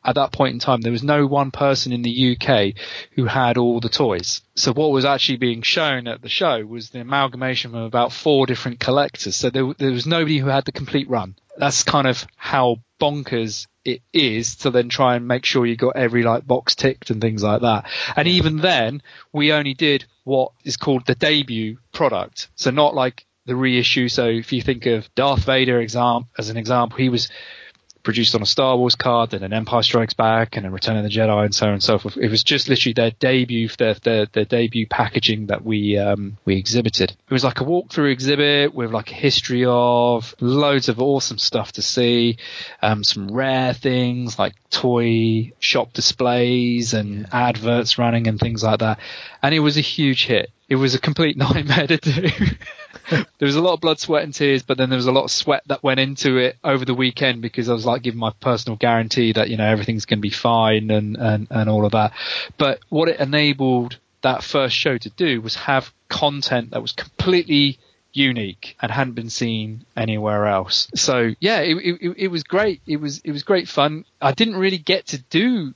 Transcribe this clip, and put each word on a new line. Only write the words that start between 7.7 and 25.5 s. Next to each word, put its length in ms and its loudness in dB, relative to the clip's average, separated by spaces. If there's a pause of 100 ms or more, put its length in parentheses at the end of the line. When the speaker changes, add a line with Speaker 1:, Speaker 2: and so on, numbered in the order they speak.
Speaker 1:
of 100 -6
about 280 0
four 320 2
different 340 -4
collectors. 580 -2
So 120 -2
there, 300 -2
there 120 0
was 160 -4
nobody 300 0
who 120 0
had 180 0
the 60 -6
complete 360 -4
run. 260 -4 (220)
That's 260 0
kind 240 2
of 200 -2 (100)
how 400 0 (240)
bonkers 680 -2 (180)
it 180 -4 (100)
is 440 0
to 140 0
then 180 2
try 280 2
and 100 -4
make 200 -2
sure 180 2
you 100 0
got 220 0
every, 260 0
like, 240 0
box 280 0
ticked 360 -2
and 100 -2
things 220 0
like 200 2
that. 240 0 (300)
And 120 2
Speaker 2:
Yeah. 60 2
Speaker 1:
even 240 2
then, 440 0 (300)
we 200 2
only 220 0
did 300 0 (200)
what 280 0 (100)
is 140 -8
called 300 0
the 80 0
debut 640 -2 (120)
product. 680 -4
So 140 0
not, 240 2
like, 300 -2 (220)
the 100 -4
reissue. 520 2
So 180 0
if 260 -2
you 100 0
think 240 -2
of 280 0
Darth 300 2
Vader 360 2